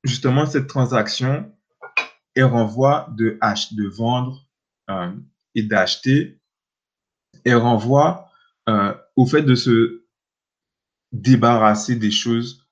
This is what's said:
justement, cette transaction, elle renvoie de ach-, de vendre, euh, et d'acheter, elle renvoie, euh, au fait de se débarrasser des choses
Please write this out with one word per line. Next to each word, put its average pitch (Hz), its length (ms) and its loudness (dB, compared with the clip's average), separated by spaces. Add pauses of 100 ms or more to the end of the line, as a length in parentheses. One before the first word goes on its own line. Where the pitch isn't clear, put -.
justement, 135 420 0
cette 139 220 -4
transaction, 127 880 -4 (800)
elle 131 100 4
renvoie 120 640 0 (100)
de 110 240 -2
ach-, 107 320 -4
de 104 140 -4
vendre, 123 600 -6 (420)
euh, 92 220 -8 (440)
et 107 80 -2
d'acheter, 110 760 -2 (1040)
elle 123 120 4
renvoie, 120 720 2 (400)
euh, 101 260 -2 (200)
au 127 100 4
fait 151 180 0
de 131 120 4
se 117 500 0 (1040)
débarrasser 117 840 2
des 107 160 -2
choses 117 600 -4